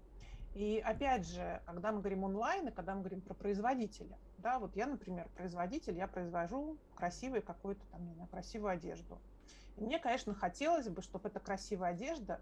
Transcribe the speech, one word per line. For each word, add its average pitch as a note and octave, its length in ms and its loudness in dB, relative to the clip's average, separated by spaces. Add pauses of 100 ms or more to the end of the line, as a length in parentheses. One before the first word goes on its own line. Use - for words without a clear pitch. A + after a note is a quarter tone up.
(560)
И G#3 300 4
опять A#3 400 4
же, F3 400 -4
когда F3 280 0
мы G#3 60 2
говорим G3 260 2
онлайн, B3+ 420 2
и - 40 -2
когда F#3 240 -2
мы G3 60 -2
говорим F#3+ 200 -4
про - 120 -8
производителя, G#3 840 2 (220)
да, B3 200 2
вот F#3+ 160 -4
я, A3+ 120 2
например, F#3 500 -2
производитель, F3+ 580 0
я F#3+ 120 0
произвожу F3+ 680 0 (200)
красивую A3 480 0
какую-то G3 380 -4 (100)
там, F3 160 -6
не E3+ 80 -8
знаю, F3 140 -10
красивую G3 420 2
одежду. E3+ 480 -2 (580)
И G#3 40 -4
мне, C#4+ 180 4
конечно, A#3+ 340 2
хотелось B3 560 4
бы, F#3 120 -2
чтоб - 240 -6
эта G3 140 -2
красивая F#3+ 520 0
одежда G#3+ 500 -2